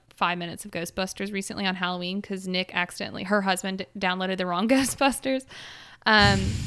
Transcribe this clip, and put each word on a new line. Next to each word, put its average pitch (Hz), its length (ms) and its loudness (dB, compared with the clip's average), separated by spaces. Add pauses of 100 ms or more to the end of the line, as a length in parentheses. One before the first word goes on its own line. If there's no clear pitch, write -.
(140)
five 175 240 0
minutes 170 260 -8
of 208 60 -16
Ghostbusters 190 640 -4
recently 190 340 -4
on 185 100 0
Halloween 180 460 -4
'cause 190 260 -6
Nick 180 260 -2
accidentally, 185 500 -4
her 196 180 2
husband, 190 420 0 (140)
downloaded 185 400 0
the 185 80 0
wrong 180 220 0
<laughs> - 0 -
Ghostbusters. 269 760 2 (600)
Um, 202 340 8 (260)